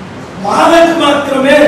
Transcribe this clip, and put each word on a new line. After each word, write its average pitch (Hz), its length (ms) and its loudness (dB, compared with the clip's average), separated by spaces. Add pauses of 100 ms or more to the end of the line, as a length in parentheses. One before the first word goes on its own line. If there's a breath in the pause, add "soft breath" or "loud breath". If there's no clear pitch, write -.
(460)
వాళ్ళకు 330 460 2 (120)
మాత్రమే, 277 520 0 (120)